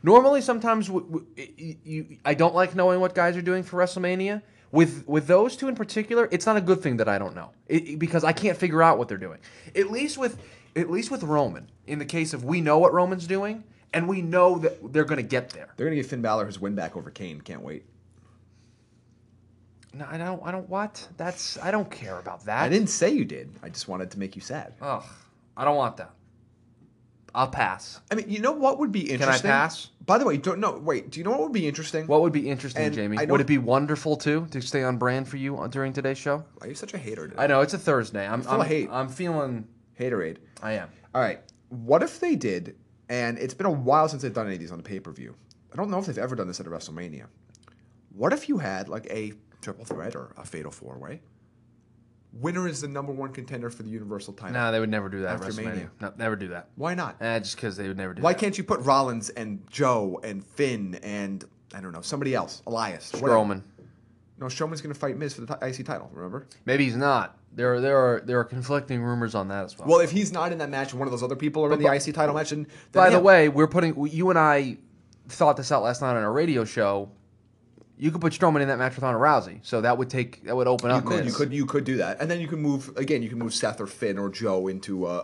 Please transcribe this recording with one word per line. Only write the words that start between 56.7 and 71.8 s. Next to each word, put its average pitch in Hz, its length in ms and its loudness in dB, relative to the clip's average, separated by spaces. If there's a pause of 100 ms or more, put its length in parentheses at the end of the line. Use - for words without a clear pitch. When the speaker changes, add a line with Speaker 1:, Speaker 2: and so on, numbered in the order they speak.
Speaker 2:
Why 165 180 -4
not? 165 240 -6
Speaker 1:
Eh, 113 200 -2
just - 180 -8
'cause 101 220 -6
they 101 100 -6
would 95 80 -6
never 95 160 -6
do 90 80 -10
Speaker 2:
Why 170 140 4
Speaker 1:
that. 175 40 -6
Speaker 2:
can't 202 200 -2
you 196 40 -6
put - 180 -2
Rollins 127 500 2
and 107 400 -10
Joe 117 520 0
and 101 220 -8
Finn 110 580 -4
and, 101 400 -8 (320)
I 98 60 -14
don't 92 120 -12
know, 82 100 -12
somebody 139 320 -4
else, - 320 -6
Elias, 110 480 -4
whatever? 139 260 2
Speaker 1:
Strowman. 101 220 -2 (760)
Speaker 2:
No, 135 80 -10
Strowman's 156 360 -8
gonna 151 120 -10
fight 135 220 -6
Miz 143 160 -8
for 120 100 -14
the 117 140 -8
ti-, - 80 -8
I 131 80 -4
C 131 100 -10
title, 113 300 -10
remember? 92 340 -12 (200)
Speaker 1:
Maybe 139 180 4
he's 117 120 0
not. 127 420 0 (160)
There, 123 260 2
there 139 160 4
are, 123 240 6
there 123 180 0
are 117 60 2
conflicting 127 560 -4
rumors 120 340 -2
on 98 140 -2
that 98 160 -4
as - 140 -16
well. - 100 -6
Speaker 2:
Well, 170 120 10
if 170 100 4
he's 190 200 0
not 175 220 -2
in 165 60 -6
that 147 100 -6
match, 135 240 -4
one 131 160 -4
of 123 40 -4
those 120 100 -4
other 127 140 -4
people 151 280 0
are 147 60 2
Speaker 1:
But 147 60 4
Speaker 2:
in 147 80 0